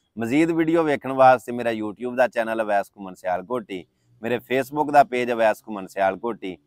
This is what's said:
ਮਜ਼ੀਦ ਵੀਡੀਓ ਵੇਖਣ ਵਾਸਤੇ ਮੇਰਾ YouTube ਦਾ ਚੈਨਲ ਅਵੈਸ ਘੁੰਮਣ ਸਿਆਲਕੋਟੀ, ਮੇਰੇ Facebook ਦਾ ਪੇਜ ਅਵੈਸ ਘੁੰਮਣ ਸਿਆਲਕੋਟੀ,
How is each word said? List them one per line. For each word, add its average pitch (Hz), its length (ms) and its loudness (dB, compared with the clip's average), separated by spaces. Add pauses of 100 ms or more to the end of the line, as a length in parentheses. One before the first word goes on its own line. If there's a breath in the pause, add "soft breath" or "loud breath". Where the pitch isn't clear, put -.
(180)
ਮਜ਼ੀਦ 139 340 0
ਵੀਡੀਓ 165 320 0
ਵੇਖਣ 139 280 -2
ਵਾਸਤੇ 131 400 4
ਮੇਰਾ 120 200 -4
YouTube 110 440 -6
ਦਾ 123 120 2
ਚੈਨਲ 113 360 -2
ਅਵੈਸ 101 340 -2
ਘੁੰਮਣ 95 160 -14
ਸਿਆਲਕੋਟੀ, 92 720 -6 (360)
ਮੇਰੇ 117 160 -4
Facebook 135 540 -2
ਦਾ 143 120 8
ਪੇਜ 123 280 -2
ਅਵੈਸ 113 360 0
ਘੁੰਮਣ 101 200 -10
ਸਿਆਲਕੋਟੀ, 95 800 -4